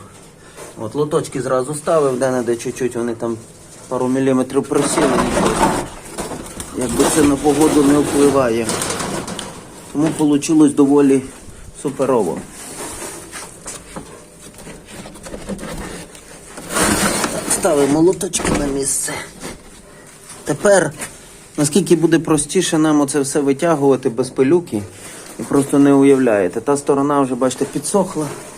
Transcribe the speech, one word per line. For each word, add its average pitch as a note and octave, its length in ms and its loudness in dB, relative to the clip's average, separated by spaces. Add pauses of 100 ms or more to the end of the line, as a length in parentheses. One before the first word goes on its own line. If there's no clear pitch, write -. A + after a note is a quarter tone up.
(800)
От, A2 140 -8
лоточки D3 460 -2
зразу C3 340 -2
ставив, C#3+ 440 0
де-не-де B2+ 360 0
чуть-чуть A#2+ 400 -6
вони A#2 200 -4
там A#2 220 -6 (520)
пару C3 180 -2
міліметрів C3 560 0
просіли, C#3+ 440 0
нічого. - 640 0 (1040)
Якби A#2+ 260 0 (120)
це D#3+ 60 4
на C#3+ 140 4
погоду D3 480 4
не C#3+ 160 4
впливає. C3+ 680 2 (1300)
Тому D3+ 240 0
получилось D3 560 4
доволі C#3 480 4 (600)
суперово. B2+ 560 -2 (1600)
Так, - 1700 -16 (1900)
Ставимо D3 500 2
лоточки F3+ 580 0
на C#3+ 60 -2
місце. C#3 480 -4 (1300)
Тепер... E3 480 2 (680)
Наскільки D#3+ 380 4
буде D#3+ 240 4
простіше D#3+ 580 0
нам D#3 240 4
оце C#3+ 180 0
все C3+ 200 -2
витягувати C#3 680 2
без B2 200 -2
пилюки, C#3 520 0 (560)
ви A#2+ 80 -8
просто C#3 340 2
не C#3+ 140 6
уявляєте. B2 680 4
Та C#3+ 160 0
сторона C#3+ 440 0
вже, B2+ 140 -2
бачите, B2+ 300 -2
підсохла. D#3 600 -2 (300)